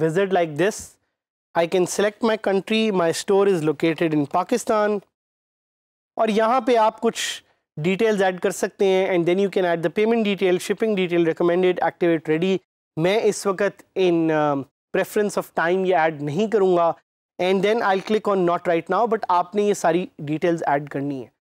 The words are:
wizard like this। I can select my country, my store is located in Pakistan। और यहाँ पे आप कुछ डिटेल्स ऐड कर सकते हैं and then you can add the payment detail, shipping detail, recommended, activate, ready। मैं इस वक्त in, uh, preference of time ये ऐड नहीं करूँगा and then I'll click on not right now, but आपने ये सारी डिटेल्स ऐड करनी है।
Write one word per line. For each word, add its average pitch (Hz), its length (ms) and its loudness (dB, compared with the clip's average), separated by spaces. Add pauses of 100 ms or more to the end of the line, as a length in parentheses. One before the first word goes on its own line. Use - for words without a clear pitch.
wizard 180 380 0
like 156 180 -2
this। 185 240 0 (720)
I 170 120 2
can 180 180 2
select 202 380 -2
my 220 140 2
country, 208 440 -2 (100)
my 175 200 2
store 196 360 2
is 180 220 0
located 160 440 0
in 147 200 0
Pakistan। 208 680 0 (1160)
और 226 120 0
यहाँ 220 380 2
पे 247 80 4
आप 220 240 2
कुछ - 440 -4 (340)
डिटेल्स 190 440 0
ऐड 185 180 0
कर 202 120 -2
सकते 202 340 -4
हैं 190 300 2
and 170 120 0
then 180 140 2
you 202 140 0
can 190 100 0
add 170 200 0
the 170 120 0
payment 226 300 2
detail, 185 380 0
shipping 214 300 -2
detail, 175 300 0
recommended, 175 540 0 (100)
activate, 165 400 0
ready। 175 280 0 (400)
मैं 185 260 2
इस - 240 0
वक्त 196 360 -2 (140)
in, 180 200 2 (140)
uh, 147 320 0 (320)
preference 202 460 -2
of - 180 -10
time 185 260 0
ये 180 80 2
ऐड 160 280 0
नहीं 151 280 -2
करूँगा 180 440 2 (460)
and 185 260 0
then 220 240 0
I'll 190 200 0
click 214 240 0
on 185 160 2
not 175 220 -2
right 170 240 -2
now, 202 60 2 (120)
but 214 160 -4
आपने 185 380 0
ये 202 60 2
सारी 180 340 0 (140)
डिटेल्स 156 460 -2
ऐड 147 220 -2
करनी 139 320 -6
है। 107 100 -16 (120)